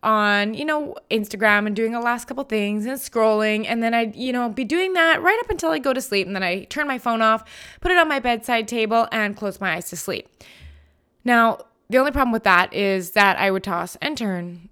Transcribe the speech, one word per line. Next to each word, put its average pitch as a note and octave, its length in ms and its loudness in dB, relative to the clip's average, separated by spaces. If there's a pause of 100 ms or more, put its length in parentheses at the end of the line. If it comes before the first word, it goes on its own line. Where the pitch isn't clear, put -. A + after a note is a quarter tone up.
on, G#3 500 2
you C4+ 140 -6
know, D4+ 300 -4 (140)
Instagram G#3 560 2
and G#3 80 -2
doing A3 180 -2
the A#3 80 -4
last A#3+ 260 -4
couple C4+ 180 -8
things G#3 400 -2
and C4 140 -6
scrolling, G#3+ 680 0
and A#3 160 -2
then A3+ 120 0
I'd, A#3 200 -2
you B3+ 180 -6
know, B3 180 -2
be B3+ 140 -4
doing F4+ 280 0
that E4 300 2
right G4+ 200 2
up A#4 60 -8
until E4+ 220 -2
I D#4+ 80 0
go C4+ 160 0
to C4 80 -2
sleep, G3+ 240 -2
and G3 100 -6
then F#3 60 -4
I F#3 220 -2
turn D4 220 -2
my C4+ 120 -2
phone A3+ 240 0
off, A3 220 2 (360)
put F4+ 100 0
it F#4 60 6
on E4 100 6
my C#4+ 120 0
bedside A#3 500 -2
table, A3+ 420 2
and G#3 240 -2
close G3 240 -6
my F3+ 180 -2
eyes F3 120 -10
to F3 80 -12
sleep. - 320 -8 (960)
Now, A#3 360 4 (280)
the A#3+ 100 2
only C#4 140 2
problem C4 200 2
with A3 120 -2
that F#3 300 4
is F#3+ 380 -2
that G3+ 260 4
I G3 120 2
would F#3+ 140 -2
toss F3 380 -4
and D4 160 -4
turn F3 540 -6